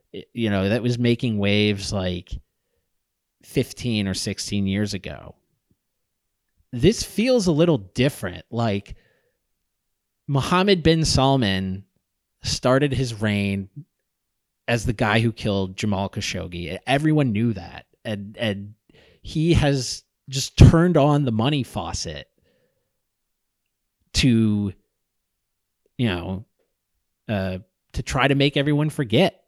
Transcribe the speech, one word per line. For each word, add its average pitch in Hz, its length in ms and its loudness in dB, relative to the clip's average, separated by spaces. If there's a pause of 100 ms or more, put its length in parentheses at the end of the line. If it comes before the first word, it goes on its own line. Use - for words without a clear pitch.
(140)
it, - 200 -18
you 113 180 -2
know, 98 180 2
that 113 140 0
was 120 160 0
making 120 380 0
waves, 101 540 0
like, 92 400 -4 (1120)
fifteen 113 640 -4
or 95 60 -2
sixteen 101 540 -4
years 101 260 -2
ago. - 420 -12 (1400)
This 135 320 2
feels 233 440 2
a 175 40 4
little 156 280 4
different. 98 720 -4
Like, 113 440 -4 (1300)
Mohammed 175 560 2
bin 160 220 4
Salman 98 800 2 (580)
started 135 480 2
his 120 300 -4
reign 101 480 0 (1000)
as 120 160 0
the 113 100 0
guy 107 260 2
who 117 120 2
killed 98 460 -4
Jamal 98 320 -2
Khashoggi. 87 800 -8
Everyone 147 440 2
knew 113 220 0
that. - 320 -12 (180)
And, 104 360 -8
and 104 340 -4 (480)
he 165 320 0
has 139 500 0 (240)
just 135 300 -6
turned 165 400 6
on 147 280 4
the 120 60 0
money 127 300 0
faucet 82 640 -8 (1900)
to, 107 600 2 (1300)
you 123 80 2
know, 92 380 -4 (840)
uh, 95 300 -4 (340)
to - 80 -4
try 135 260 0
to 139 60 2
make 139 240 2
everyone 147 320 2
forget. 139 580 0